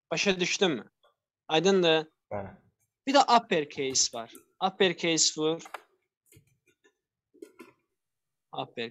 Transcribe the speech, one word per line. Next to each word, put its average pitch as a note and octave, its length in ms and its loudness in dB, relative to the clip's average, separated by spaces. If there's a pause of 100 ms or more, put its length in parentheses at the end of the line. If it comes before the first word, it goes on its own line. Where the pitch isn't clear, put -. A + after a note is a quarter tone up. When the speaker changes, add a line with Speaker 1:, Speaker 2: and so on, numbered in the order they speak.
(100)
Speaker 1:
Başa E3 300 0
düşdünmü? F3 420 -2 (640)
Aydındır? D#3+ 600 2 (240)
Speaker 2:
Bəli. G2+ 160 -8 (580)
Speaker 1:
Bir C#4 80 0
də C#4 80 6 (140)
upper F3+ 340 0
case C3+ 420 -4
var. A2+ 200 -12 (340)
Upper F#3+ 300 0
case - 440 0
vur. D#3+ 220 -2 (3000)
Upper B2 380 -10